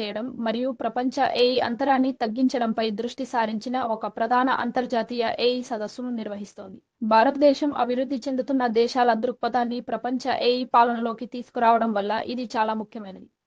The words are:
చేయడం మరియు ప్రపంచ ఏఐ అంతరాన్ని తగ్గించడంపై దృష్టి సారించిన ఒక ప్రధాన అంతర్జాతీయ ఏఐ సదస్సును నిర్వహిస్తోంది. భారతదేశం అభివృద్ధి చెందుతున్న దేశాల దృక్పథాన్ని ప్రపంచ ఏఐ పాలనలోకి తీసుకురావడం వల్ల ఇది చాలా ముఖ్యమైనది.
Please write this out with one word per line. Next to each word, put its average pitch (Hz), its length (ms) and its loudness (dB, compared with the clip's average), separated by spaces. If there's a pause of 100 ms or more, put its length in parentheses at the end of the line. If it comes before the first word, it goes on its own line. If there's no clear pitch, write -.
చేయడం 214 360 -6
మరియు 233 340 -2
ప్రపంచ 254 540 -2 (120)
ఏఐ 247 220 4
అంతరాన్ని 262 540 2
తగ్గించడంపై 233 760 0
దృష్టి 233 340 -6
సారించిన 233 560 -2
ఒక 226 260 -4
ప్రధాన 247 440 2
అంతర్జాతీయ 233 800 -2 (120)
ఏఐ 247 220 2
సదస్సును 247 480 -8
నిర్వహిస్తోంది. 208 680 -10 (240)
భారతదేశం 277 760 4
అభివృద్ధి 262 400 0
చెందుతున్న 254 500 -2
దేశాల 240 460 4
దృక్పథాన్ని 240 680 -2
ప్రపంచ 240 500 -4 (100)
ఏఐ 247 240 2
పాలనలోకి 233 640 2
తీసుకురావడం 233 640 2
వల్ల 208 340 -2
ఇది 247 180 -6
చాలా 220 300 -2
ముఖ్యమైనది. 202 520 -12 (200)